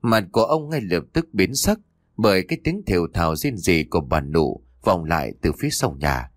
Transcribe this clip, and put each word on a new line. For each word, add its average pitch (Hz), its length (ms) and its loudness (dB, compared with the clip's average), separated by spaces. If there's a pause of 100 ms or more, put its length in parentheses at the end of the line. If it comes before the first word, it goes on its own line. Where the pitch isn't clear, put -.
Mặt 113 300 2
của 113 120 4
ông 151 260 0
ngay 156 120 -2
lập 85 220 0 (100)
tức 165 200 -4
biến 101 220 0
sắc 208 240 0 (380)
bởi 98 260 4
cái 160 200 -4
tiếng 190 220 -2
thều 87 280 0
thào 82 220 0
rên 123 220 -4
rỉ 82 260 2
của 82 180 -2
bà 71 200 0
Nụ 73 400 0 (220)
vọng 90 200 2
lại 76 380 -2
từ 80 180 0
phía 147 100 -4
sau 95 300 -2
nhà. 67 380 -2